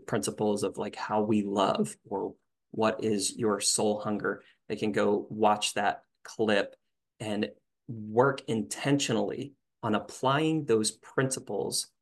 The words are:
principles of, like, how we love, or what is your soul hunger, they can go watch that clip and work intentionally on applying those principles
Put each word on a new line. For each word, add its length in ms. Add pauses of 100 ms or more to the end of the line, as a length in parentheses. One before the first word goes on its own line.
principles 560
of, 140
like, 180
how 280
we 180
love, 640
or 300 (360)
what 320
is 320
your 240
soul 400
hunger, 440 (260)
they 80
can 160
go 360
watch 440
that 300 (200)
clip 540 (420)
and 300 (400)
work 580
intentionally 1080 (280)
on 120
applying 680
those 280
principles 960 (140)